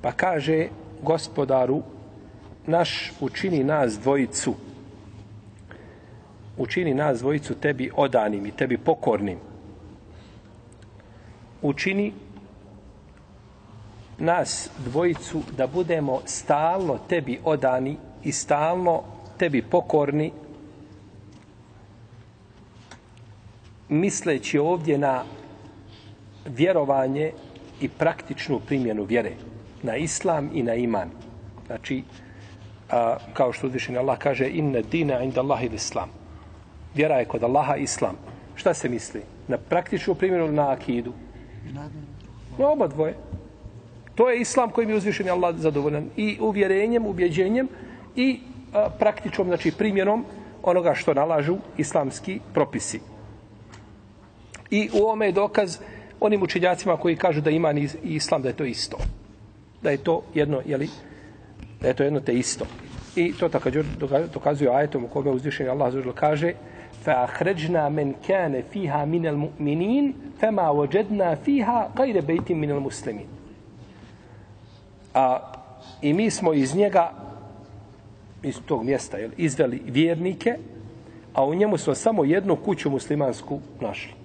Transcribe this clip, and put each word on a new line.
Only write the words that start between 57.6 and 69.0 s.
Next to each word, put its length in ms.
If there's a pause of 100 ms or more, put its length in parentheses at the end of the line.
i, 120 (140)
i 120
islam, 260
da 60
je 80
to 80
isto. 340 (840)
Da 100
je 60
to 260 (100)
jedno, 320
jeli, 240 (920)
da 60
je 60
to 100
jedno 160
te 140
isto. 320 (500)
I 180
to 160
također 360 (140)
doka-, 340
dokazuje 420
ajetom 280
u 40
kome 240
uzvišeni 380
Allah 180
azza 100
wa 40
jalla 140
kaže: 380 (520)
„فَأَخْرَجْنَا 840
مَنْ 240 (140)
كَانَ 360 (100)
فِيهَا 320